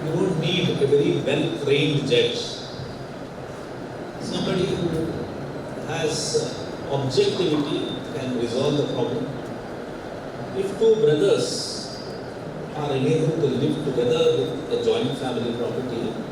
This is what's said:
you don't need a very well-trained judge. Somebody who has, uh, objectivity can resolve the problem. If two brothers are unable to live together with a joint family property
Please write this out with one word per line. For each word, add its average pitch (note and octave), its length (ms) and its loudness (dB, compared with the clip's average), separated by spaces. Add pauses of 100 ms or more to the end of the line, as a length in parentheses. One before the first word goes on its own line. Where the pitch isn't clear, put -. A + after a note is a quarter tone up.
you D3+ 80 -2
don't F3+ 280 2
need F3+ 300 2
a - 180 2
very - 340 4
well-trained D3 840 2
judge. A#2 300 4 (1800)
Somebody F3+ 440 0
who E3 460 0 (760)
has, - 280 0 (200)
uh, - 580 -2
objectivity C#3+ 1040 2 (180)
can B2+ 240 -4
resolve C3 380 0
the C3+ 160 0
problem. B2 340 -2 (1300)
If - 240 -2
two A3 180 8
brothers - 1000 2 (760)
are D3 160 -2
unable C3 500 4
to C#3+ 60 4
live C#3 380 2
together - 380 4 (140)
with - 420 -2
a - 60 -2
joint B2+ 320 2
family A#2+ 400 -2
property - 560 -2 (180)